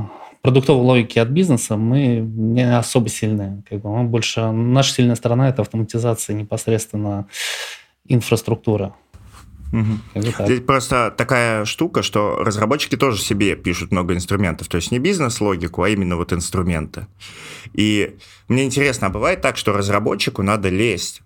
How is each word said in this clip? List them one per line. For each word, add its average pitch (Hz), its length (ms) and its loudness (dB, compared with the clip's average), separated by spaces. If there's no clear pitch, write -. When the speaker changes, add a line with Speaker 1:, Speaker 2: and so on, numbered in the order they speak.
Speaker 1:
продуктовой 131 420 4
логики 123 360 4
от 113 100 4
бизнеса 143 480 2
мы 120 500 2
не 113 520 2
особо 117 320 0
сильны, 101 580 -4
как 104 140 -8
бы 104 120 -4
мы 120 100 0
больше, 113 460 -2
наша 120 440 2
сильная 120 220 4
сторона — 120 340 2
это 123 100 -2
автоматизация 113 760 -2
непосредственно 104 920 -4
инфраструктуры. 110 880 0
Speaker 2:
Мгм. 110 300 0
Speaker 1:
Как 101 120 -4
бы 117 80 -2
так. 101 140 -2
Speaker 2:
Здесь 123 140 2
просто 123 560 0
такая 117 480 2
штука, 156 380 -2
что 104 420 0
разработчики 110 500 0
тоже 120 280 0
себе 98 340 0
пишут 87 340 -4
много 90 240 0
инструментов, 90 540 -2
то - 80 -4
есть 87 140 -2
не 123 80 0
бизнес-логику, 113 840 0
а 95 60 2
именно 95 280 0
вот 85 180 -2
инструменты. 85 720 -4
И 104 440 2
мне 127 180 2
интересно, 131 400 0
а 95 40 0
бывает 147 300 -2
так, 131 160 0
что - 160 0
разработчику 101 720 0
надо 98 260 2
лезть 95 580 -2